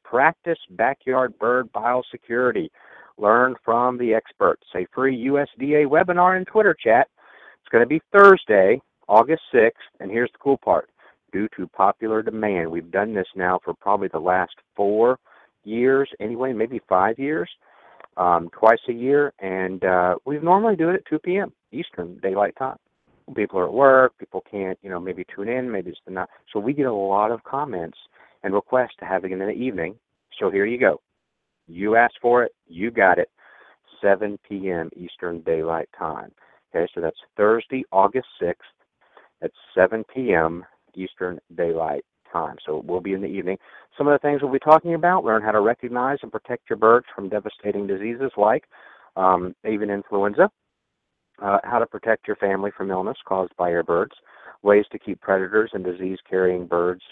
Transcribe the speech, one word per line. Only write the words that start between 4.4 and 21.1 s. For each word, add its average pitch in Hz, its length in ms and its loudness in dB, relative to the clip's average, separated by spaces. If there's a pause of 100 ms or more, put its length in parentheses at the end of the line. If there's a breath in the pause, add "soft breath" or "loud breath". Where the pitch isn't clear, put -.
A 92 180 -4
free 131 240 -2
U 135 200 -2
S 143 120 -2 (100)
D 143 160 -2
A 151 100 4
webinar 180 520 2
and 185 100 -6
Twitter 208 340 2
chat. 117 280 4 (500 loud breath)
It's - 100 -20
gonna 117 160 4
be 151 160 -2 (120)
Thursday, 135 680 8 (280)
August 120 420 4
sixth, 113 320 2 (160)
and 95 100 -12
here's 117 220 -4
the - 60 -20
cool 139 200 0
part. 85 320 0 (420 soft breath)
Due 104 260 -4
to - 100 -8
popular 110 540 0
demand, 104 500 -4
we've 82 200 -8
done 104 220 -2
this 95 220 -4
now 92 280 0
for 85 100 -8
probably 98 340 -2
the 82 120 -6
last 90 360 -2 (180)
four 110 460 0 (460 soft breath)
years 127 440 0 (120)
anyway, 120 320 -6
maybe 113 340 -4
five 95 320 0
years, 156 300 -6 (640 loud breath)
um, 87 420 0
twice 113 300 4
a 120 60 -6
year, 139 460 0
and, 95 440 -6
uh, 92 400 2
we 147 160 -6
normally 190 380 2
do 165 120 0
it 185 60 0
at 202 100 -8
two 156 140 -4